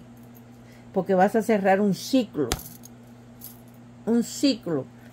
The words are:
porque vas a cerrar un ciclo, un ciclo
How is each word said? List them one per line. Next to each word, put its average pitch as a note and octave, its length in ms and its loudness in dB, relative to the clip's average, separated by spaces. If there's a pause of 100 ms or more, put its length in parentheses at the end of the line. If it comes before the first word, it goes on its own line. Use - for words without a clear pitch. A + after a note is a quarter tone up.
(920)
porque F#3+ 220 0
vas F#3+ 200 4
a A3 60 2
cerrar G3 400 2
un G3+ 120 2
ciclo, F3+ 540 -2 (1600)
un A#3 180 2
ciclo F3 640 -2 (280)